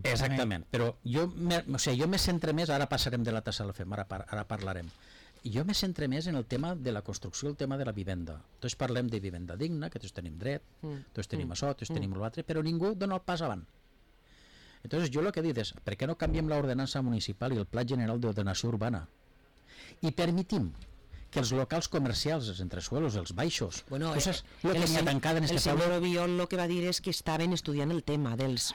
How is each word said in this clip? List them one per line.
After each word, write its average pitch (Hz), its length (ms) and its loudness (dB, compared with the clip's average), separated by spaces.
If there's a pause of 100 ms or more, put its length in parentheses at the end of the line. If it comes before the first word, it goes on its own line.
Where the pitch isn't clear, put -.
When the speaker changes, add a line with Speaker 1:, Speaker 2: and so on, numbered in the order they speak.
Speaker 1:
Exactament, 123 640 2
però 120 220 2 (100)
jo 135 220 2 (100)
me, 175 320 2
o 135 120 -2
sigui, 127 200 2
jo 156 80 4
me 190 100 2
centre 170 360 2
més, 160 180 2
ara 143 160 2
passarem 123 400 0
de 117 80 2
la 110 80 0
tassa - 240 -4
del 98 80 -4
fem, 92 180 -6
ara 101 140 -4
par-, 98 240 -6
ara 104 160 -4
parlarem. 95 400 -4 (560)
Jo 123 240 0
me 202 80 0
centre 180 320 0
més 147 200 0
en 170 120 0
el 117 60 -2
tema 156 300 -2
de 127 200 -2
la 104 80 -2
construcció, 101 460 -6
el 143 100 -4
tema 135 180 0
de 139 80 -2
la 117 60 0
vivenda. 90 480 -4 (200)
Tots 123 160 -4
parlem 123 360 0
de 113 80 0
vivenda 87 400 -6
digna, 160 320 -2
que - 80 -8
tots - 160 -12
tenim 85 240 -8
dret, 135 240 -4 (180)
Speaker 2:
Mm. 143 220 -8 (100)
Speaker 1:
tots 110 140 -6
tenim 147 220 -4
Speaker 2:
Mm. - 20 -6
Speaker 1:
això, 139 240 -2
tots - 160 -6
Speaker 2:
Mm. - 20 -2
Speaker 1:
tenim 98 220 -2
l'altre, 113 300 -4
però 160 180 0
ningú 170 320 2
dona 196 200 0
el 185 60 -2
pas 175 200 -4
avant. 104 260 -4 (1160)
Entonces, 160 280 0
jo 143 100 0
el 196 100 2
que 180 80 -4
he 160 40 0
dit 156 140 0
és, 110 160 -2 (100)
per 101 140 -4
què - 100 -2
no 160 100 -2
canviem 160 320 0
l'ordenança 135 520 2
municipal 120 520 0
i 120 40 2
el 101 80 0
Pla 120 240 -2
General 120 320 2
d'Ordenació 104 480 0
Urbana? 107 380 0 (1000)
I 160 80 4
permetim 175 560 2 (600)
que 147 100 2
els 120 100 0
locals 135 400 2
comercials, 143 600 2
els 90 120 -6
entresuelos, 104 560 0
els 87 160 -4
baixos, 113 540 -2
Speaker 2:
Bueno, 156 240 -2
Speaker 1:
tu 147 80 0
saps 180 220 0
Speaker 2:
eh, - 240 -4
Speaker 1:
lo 185 40 6
que 165 60 4
Speaker 2:
el 170 80 4
Speaker 1:
n'hi 160 100 2
ha 165 60 4
Speaker 2:
sen-, 160 80 2
Speaker 1:
tancat 143 300 2
en 160 80 4
este 165 100 2
Speaker 2:
el 131 60 2
senyor 143 260 4
Speaker 1:
poble? 175 80 4
Speaker 2:
Obiol 175 400 2
lo 180 100 2
que - 80 -2
va 180 140 2
dir 175 180 2
és 180 140 0
que - 80 -2
estaven 165 480 2
estudiant 147 340 0
el 170 120 0
tema 147 340 2
dels 131 380 0